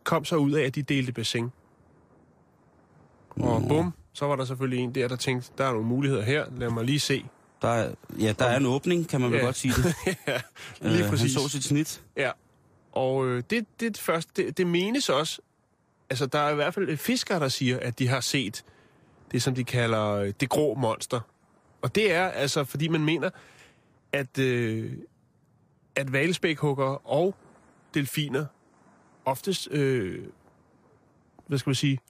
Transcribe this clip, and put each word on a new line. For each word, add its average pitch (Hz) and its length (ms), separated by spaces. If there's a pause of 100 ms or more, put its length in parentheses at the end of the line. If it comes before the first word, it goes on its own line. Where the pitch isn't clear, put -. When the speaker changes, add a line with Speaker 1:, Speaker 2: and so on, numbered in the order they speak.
Speaker 1:
kom 156 200
så 170 120
ud 143 160
af, 151 120
at 131 100
de 147 80
delte 131 300
bassin. 117 380 (1800)
Og 117 320
Speaker 2:
Nå. - 60
Speaker 1:
bum, 165 260 (180)
så - 140
var 143 100
der 131 80
selvfølgelig 127 360
en 123 140
der, 123 140
der 123 80
tænkte, 127 420
"Der 135 60
er 131 80
nogle 110 140
muligheder 127 360
her. 135 220 (120)
Lad 117 140
mig 117 140
lige 139 160
se." - 240 (380)
Speaker 2:
Der - 60
er, 113 260 (260)
ja, 107 180
der 131 80
Speaker 1:
Om 120 60
Speaker 2:
er 123 40
en 135 100
åbning, 160 420
kan 139 120
man 123 100
vel 117 80
Speaker 1:
Ja. 127 60
Speaker 2:
godt 123 120
sige 127 180
det. 170 200 (120)
Speaker 1:
<laughs> 185 100 (100)
Ja, 131 140 (400)
lige 110 140
Speaker 2:
Øh, - 60
han 104 100
Speaker 1:
præcis. 113 220
Speaker 2:
så 139 160
sit 139 160
snit. 147 380 (140)
Speaker 1:
Ja. 131 140 (600)
Og, 131 340
øh, 123 100 (140)
det, 220 160 (140)
det 226 60
er 226 40
det 202 100
første, 165 320 (100)
det, - 160
det 180 80
menes 190 420
også, 147 320 (680)
altså, 135 160
der 147 120
er 147 120
i 151 40
hvert 147 200
fald 160 220
fiskere, 226 440
der 139 80
siger, 127 300
at 123 200
de 127 100
har 131 120
set 113 440 (680)
det, 123 100
som 135 120
de 123 100
kalder, 113 460
øh, 101 300
det 135 80
grå 151 260
monster. 117 460 (640)
Og 131 120
det 208 180
er 175 160
altså, 139 360
fordi 143 240
man 160 160
mener, 165 260 (800)
at, 139 260
øh, 120 540 (1040)
at 135 100
hvalspækhugger 139 1040
og 170 240 (600)
delfiner 143 520 (800)
oftest, 151 460
øh, 123 540 (1200)
hvad 143 120
skal 139 120
man 131 40
sige, 135 240 (120)